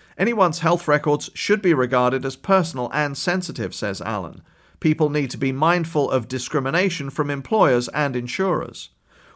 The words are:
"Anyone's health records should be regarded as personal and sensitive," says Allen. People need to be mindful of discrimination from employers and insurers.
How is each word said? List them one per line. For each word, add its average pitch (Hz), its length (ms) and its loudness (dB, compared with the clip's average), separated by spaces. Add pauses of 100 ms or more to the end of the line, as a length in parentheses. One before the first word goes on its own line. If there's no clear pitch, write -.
(180)
"Anyone's 196 400 2
health 165 280 0
records 147 460 2
should 202 300 0
be 180 100 4
regarded 127 540 2
as 135 100 -6
personal 165 560 0
and 143 240 -2
sensitive," 139 580 -4
says 101 280 -6
Allen. 92 400 -6 (360)
People 156 300 2
need 143 220 -2
to - 80 -10
be 135 120 0
mindful 160 600 0
of 127 180 0
discrimination 139 800 -2
from 143 220 -2
employers 139 580 2
and 139 260 -2
insurers. 127 760 -4 (460)